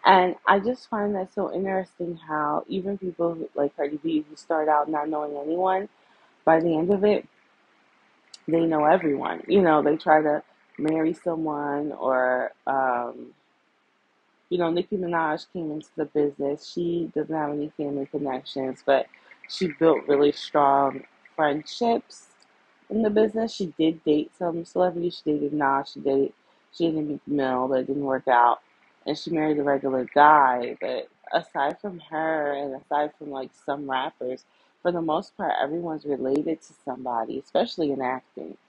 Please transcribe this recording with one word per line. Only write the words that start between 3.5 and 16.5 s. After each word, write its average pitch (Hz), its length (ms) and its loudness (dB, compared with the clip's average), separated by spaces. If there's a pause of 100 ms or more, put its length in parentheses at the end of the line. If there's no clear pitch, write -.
like 143 220 -2
Cardi 147 220 -4
B, 156 300 -2
who 151 80 -20
start 156 320 -2
out 151 200 4
not 151 220 -4
knowing 151 260 -6
anyone, 185 520 -2 (560)
by 160 160 6
the 165 160 0
end 175 160 0
of 196 120 0
it, 208 240 2 (1200)
they 165 180 4
know 156 180 2
everyone. 156 640 2
You 202 140 6
know, 156 200 6
they 151 140 4
try 156 260 4
to 151 200 0 (360)
marry 160 360 0
someone 151 760 -4
or, 127 600 0 (140)
um, 123 680 -2 (1160)
you 180 80 -2
know, 170 120 0
Nicki 175 260 -4
Minaj 165 560 -2
came 160 200 -8
into 151 240 -12
the 156 100 -4
business. 143 680 -4